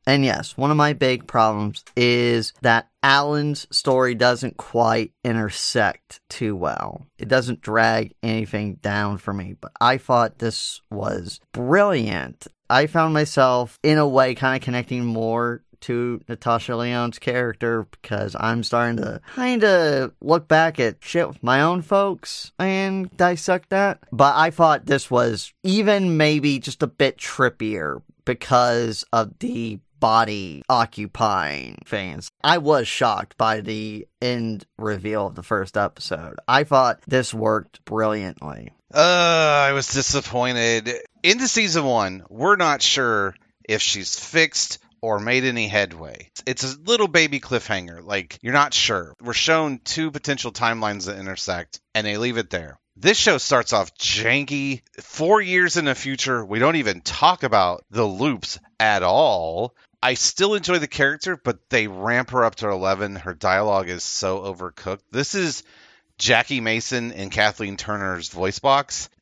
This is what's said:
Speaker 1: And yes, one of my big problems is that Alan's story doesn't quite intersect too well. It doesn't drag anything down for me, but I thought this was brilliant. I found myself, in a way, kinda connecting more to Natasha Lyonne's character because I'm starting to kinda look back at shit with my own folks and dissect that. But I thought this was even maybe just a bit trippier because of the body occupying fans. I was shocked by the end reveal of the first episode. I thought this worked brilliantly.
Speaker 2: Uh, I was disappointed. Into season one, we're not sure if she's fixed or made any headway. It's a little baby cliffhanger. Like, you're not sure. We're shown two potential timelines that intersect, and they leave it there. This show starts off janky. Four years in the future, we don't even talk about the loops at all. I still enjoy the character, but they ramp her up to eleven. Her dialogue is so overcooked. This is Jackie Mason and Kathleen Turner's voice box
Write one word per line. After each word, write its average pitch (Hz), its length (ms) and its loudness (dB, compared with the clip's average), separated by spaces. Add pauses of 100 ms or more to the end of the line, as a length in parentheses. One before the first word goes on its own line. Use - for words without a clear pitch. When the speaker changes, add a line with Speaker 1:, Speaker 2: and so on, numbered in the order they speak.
Speaker 1:
And 139 200 4
yes, - 320 -4
one 139 160 0
of 151 40 2
my 147 180 2
big 127 340 -2
problems 107 560 0 (120)
is 120 560 2 (100)
that 113 260 2 (160)
Alan's 147 640 2
story 127 460 2
doesn't 123 400 0
quite 113 560 0 (100)
intersect 113 960 -2 (100)
too 107 280 -4
well. 55 500 -6 (120)
It 113 100 -10
doesn't 123 320 0
drag 113 600 0
anything 107 640 -4
down 104 360 -2
for 101 140 -8
me, 95 280 -10
but - 100 -18 (100)
I 123 180 4
thought 117 420 0
this - 400 -6 (100)
was 101 480 -8 (140)
brilliant. 123 960 0 (200)
I 139 200 4
found 160 260 2
myself, 131 680 2
in 151 120 4
a 147 120 4
way, 131 260 4
kinda 131 240 0
connecting 123 460 -4
more 117 580 -2 (180)
to 120 480 -4
Natasha 117 460 -2
Lyonne's 120 460 -4
character 117 680 -2 (160)
because 104 360 -4
I'm 113 260 0
starting 120 320 0
to - 240 -6 (160)
kinda 190 720 2 (100)
look 156 280 2
back 160 320 4
at 113 240 2
shit - 240 0
with - 120 -16
my 131 220 4
own 170 200 2
folks 196 760 -2
and 190 580 -2
dissect 180 540 0
that. 196 300 0 (100)
But 139 260 6
I 160 140 4
thought 156 360 4
this 139 220 0
was 120 440 0 (100)
even 196 540 2
maybe 147 420 2
just 131 240 -6
a 139 60 0
bit - 280 0
trippier 107 880 -4 (220)
because 120 880 0
of 113 260 -2
the 117 400 -8 (220)
body 107 680 2
occupying 101 1160 -2
fans. 92 440 -8 (140)
I 165 160 2
was 143 300 2
shocked 104 500 -2
by 110 220 0
the 107 460 -10 (140)
end 117 460 -4 (120)
reveal 104 500 -4
of 76 80 -12
the 87 60 -14
first 95 340 -4
episode. 82 600 -4 (120)
I 135 160 4
thought 131 420 2
this 127 260 0
worked 110 520 -2
brilliantly. 95 880 -6 (200)
Speaker 2:
Uh, 147 60 2 (720)
I 139 40 2
was 139 200 -2
disappointed. 123 1000 0 (320)
Into 240 260 2
season 170 360 0
one, 98 440 0
we're 156 280 2
not 165 260 2
sure 110 520 0 (340)
if 107 140 0
she's - 360 -4
fixed - 600 -2 (220)
or 107 200 -2
made 127 240 0
any 117 240 -2
headway. 82 600 -4 (180)
It's 127 180 -6
a 135 160 -8
little 214 280 0
baby 151 320 2
cliffhanger. 90 640 -6
Like, 95 380 -8
you're 123 100 -4
not 143 220 2
sure. 95 460 -2
We're 120 120 -8
shown 156 520 0
two 160 260 -4
potential 139 420 -6
timelines 110 540 -2
that 98 120 -8
intersect, 95 640 -8 (140)
and 107 120 -2
they 104 100 -4
leave 117 220 -2
it 113 120 -6
there. 80 280 -8 (180)
This 175 200 4
show 170 220 4
starts - 340 2
off 101 240 0
janky. 135 840 -2 (180)
Four 190 400 2
years 180 360 2
in 165 80 0
the 139 100 2
future, 131 500 -4
we 101 140 -4
don't 151 180 4
even 104 240 -2
talk - 440 2
about 98 460 2
the 107 160 0
loops 104 520 -4 (220)
at 107 240 4
all. 98 720 0 (260)
I 131 120 2
still 202 400 0
enjoy 175 240 0
the 147 100 -2
character, 147 480 -2
but 117 220 -4 (120)
they 113 180 2
ramp 101 420 -2
her 123 140 2
up 110 120 0
to 107 140 -4
eleven. 95 460 -2
Her 87 180 -10
dialogue 95 540 0
is 87 140 -8
so 95 400 -4
overcooked. 92 580 -10 (120)
This 135 240 -4
is 170 260 -4 (560)
Jackie 123 420 2
Mason 113 520 -2
and 95 180 -10
Kathleen 104 460 0
Turner's 95 520 -6
voice 92 300 -4
box 139 500 0 (140)